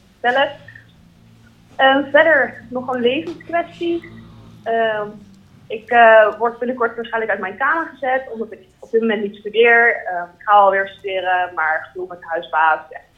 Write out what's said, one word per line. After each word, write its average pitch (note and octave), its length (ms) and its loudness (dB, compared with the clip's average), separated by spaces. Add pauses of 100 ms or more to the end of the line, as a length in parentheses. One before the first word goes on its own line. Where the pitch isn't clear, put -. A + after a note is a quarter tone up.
(200)
vertellen. C4+ 300 -2 (1300)
Ehm, C4+ 340 2
verder D4 600 2
nog B3+ 240 -8
een B3 60 -6
levenskwestie. E4 1120 -6 (540)
Ehm, A3 420 -4 (600)
ik, A3 240 -14
eh, A3 480 6
word A#3 200 -4
binnenkort A#3+ 380 -4
waarschijnlijk A3+ 360 -6
uit G3+ 80 -6
mijn G3 160 -10
kamer D#4 360 -4
gezet, C4 300 -4 (100)
omdat A3+ 200 -10
ik - 140 -20 (120)
op - 120 -20
dit A3+ 100 0
moment A3 220 -2
niet G3+ 140 -8
studeer. A#3 600 2 (100)
Ehm, F3 160 -8 (160)
ik - 60 -20
ga G#3+ 80 0
alweer G3 360 4
studeren, F#3 680 -4
maar D#3+ 380 -4
gedoe F3+ 160 -12
met F3 120 -16
de F3 60 -20
huisbaas, D#3+ 520 -2 (120)
ja, - 80 -20 (200)